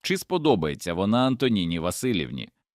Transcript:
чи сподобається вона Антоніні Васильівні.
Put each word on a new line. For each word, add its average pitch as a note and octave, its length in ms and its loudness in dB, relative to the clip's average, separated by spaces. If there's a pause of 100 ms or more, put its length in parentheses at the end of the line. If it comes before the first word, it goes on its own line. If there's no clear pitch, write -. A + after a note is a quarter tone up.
чи F#3+ 140 -2
сподобається G2+ 800 0
вона G#2+ 320 2
Антоніні A2 520 0
Васильівні. D#2+ 720 -4 (260)